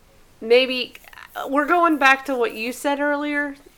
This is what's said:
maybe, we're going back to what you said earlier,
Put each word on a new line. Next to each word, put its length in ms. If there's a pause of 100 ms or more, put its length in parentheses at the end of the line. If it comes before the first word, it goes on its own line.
(400)
maybe, 540 (540)
we're 180
going 320
back 280
to 100
what 180
you 180
said 280
earlier, 560 (220)